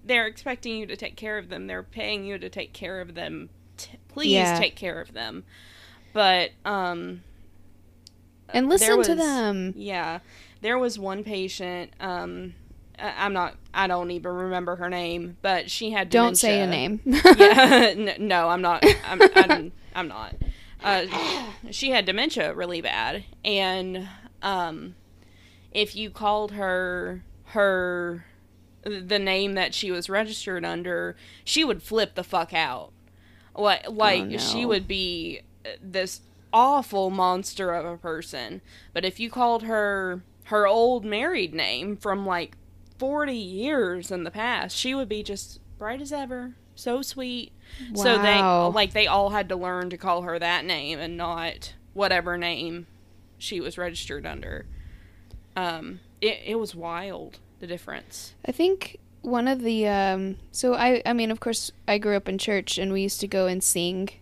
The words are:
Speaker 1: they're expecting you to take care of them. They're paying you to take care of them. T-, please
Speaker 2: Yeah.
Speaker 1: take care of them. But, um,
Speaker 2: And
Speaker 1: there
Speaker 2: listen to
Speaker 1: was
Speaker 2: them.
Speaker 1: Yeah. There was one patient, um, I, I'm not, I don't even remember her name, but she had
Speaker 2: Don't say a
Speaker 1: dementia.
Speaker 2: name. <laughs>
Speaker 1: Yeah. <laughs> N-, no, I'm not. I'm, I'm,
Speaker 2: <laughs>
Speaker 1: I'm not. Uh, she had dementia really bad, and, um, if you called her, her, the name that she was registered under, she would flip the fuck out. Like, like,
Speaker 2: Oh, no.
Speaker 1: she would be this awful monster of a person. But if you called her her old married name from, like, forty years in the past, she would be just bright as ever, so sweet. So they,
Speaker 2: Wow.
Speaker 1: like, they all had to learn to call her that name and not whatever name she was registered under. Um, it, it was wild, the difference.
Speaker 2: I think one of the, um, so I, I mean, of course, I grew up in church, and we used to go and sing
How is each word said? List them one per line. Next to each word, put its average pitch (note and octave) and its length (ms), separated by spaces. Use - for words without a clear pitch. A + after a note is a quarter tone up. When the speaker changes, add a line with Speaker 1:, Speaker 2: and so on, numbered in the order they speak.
Speaker 1:
they're A#3 240
expecting A#3+ 500
you G#3+ 100
to G3+ 100
take G3+ 180
care G#3+ 220
of F3+ 120
them. F#3 180
They're F3+ 160
paying G#3 420
you G3+ 120
to F3+ 120
take - 240
care F#3 260
of F3 160
them. D#3+ 340
T-, - 200
please C#4+ 240
Speaker 2:
Yeah. F3 260
Speaker 1:
take F3 160
care E3 240
of E3 140
them. A2+ 320
But, F#3 400
um, F3+ 580
Speaker 2:
And B3+ 160
Speaker 1:
there C#4 40
Speaker 2:
listen G#4 200
to G#4 80
Speaker 1:
was D#4+ 100
Speaker 2:
them. G#3 520
Speaker 1:
Yeah. F3+ 420
There A#3 160
was A#3 220
one G3 240
patient, F#3+ 680
um, F3+ 520
I, G3+ 220
I'm G3+ 120
not, F3+ 240
I F#3+ 140
don't F3 240
even F3 220
remember F3+ 420
her F3 140
name, F3 520
but F#3 300
she A3 200
had F#3+ 180
Speaker 2:
Don't A#3 260
say G#3 260
a F#3+ 40
Speaker 1:
dementia. F3 400
Speaker 2:
name. - 0
<laughs> C#4 160
Speaker 1:
Yeah. C4 580
<laughs> G3+ 220
N-, G#3+ 100
no, E3+ 220
I'm F3+ 120
not. F3 220
I'm, - 160
I'm, D#4+ 360
Speaker 2:
<laughs> - 120
Speaker 1:
I'm F3+ 140
not. - 260
Uh, F#3+ 220
she C4+ 200
had G#3+ 140
dementia G3 480
really F3 280
bad, C#3 420
and, F#3 600
um, F3+ 540
if G#3 220
you G#3 140
called G#3 440
her, F#3 680
her, F3+ 760
the G3+ 360
name G3 340
that F3+ 200
she G3 180
was F3 180
registered G3 560
under, F3 500
she D#4 180
would G3+ 200
flip G#3+ 320
the F3+ 80
fuck F3 300
out. B2+ 380
Like, G3+ 340
like, G#3 340
Speaker 2:
Oh, - 20
no. A3 120
Speaker 1:
she A3+ 280
would G3 220
be F3 540
this F#3 400
awful A#3 600
monster F#3 600
of E3+ 120
a E3+ 120
person. D#3+ 640
But F3 120
if F#3 160
you A#3 80
called A#3 340
her G3+ 580
her G#3 200
old A3+ 400
married G#3+ 480
name D#3 440
from, G3 280
like, F3 300
forty C#4 400
years F#3+ 720
in F3+ 140
the F3+ 80
past, G#3+ 440
she C4 200
would C4+ 140
be G#3+ 120
just - 380
bright A#3 240
as C#4+ 100
ever, B3+ 440
so B3+ 300
sweet. B3 480
So G3+ 240
they, G#3 240
Speaker 2:
Wow. F3 300
Speaker 1:
like, G3+ 220
they G#3+ 120
all G3+ 240
had G3+ 200
to F#3+ 60
learn F3+ 360
to F3 60
call F3+ 260
her E3+ 160
that E3+ 260
name D#3 340
and E3+ 160
not E3+ 580
whatever F3+ 420
name E3+ 520
she F3+ 240
was D3+ 160
registered E3+ 480
under. - 400
Um, F3 440
it, G#3+ 240
it G#3+ 100
was A3 180
wild, E3+ 640
the F3+ 80
difference. - 680
Speaker 2:
I B3+ 60
think F#4 460
one A#3+ 260
of C4 140
the, A3 260
um, G3 500
so B3 220
I, A#3+ 320
I A#3+ 80
mean, A3+ 180
of A#3 80
course, - 320
I G#3 120
grew G#3 160
up G3 120
in F#3+ 120
church, - 400
and F#3+ 120
we G3 120
used G3+ 160
to G3+ 80
go F#3+ 180
and F#3 180
sing F#3 460